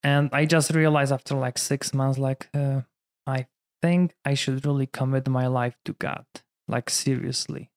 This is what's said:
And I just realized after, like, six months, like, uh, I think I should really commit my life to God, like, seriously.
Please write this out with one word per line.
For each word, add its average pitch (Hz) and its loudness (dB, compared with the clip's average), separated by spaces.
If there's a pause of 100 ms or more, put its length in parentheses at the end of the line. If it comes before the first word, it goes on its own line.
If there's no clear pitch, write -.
And 143 4
I 143 2
just 156 4
realized 151 4
after, 139 -2
like, 127 -2
six - -4
months, 135 2
like, 135 -4
uh, 139 0 (440)
I 131 -4 (340)
think 175 2
I 139 0
should 135 -2
really 139 2
commit 131 -2
my 127 0
life 123 -2 (100)
to - -6
God, - -6 (420)
like, 120 -4
seriously. - -4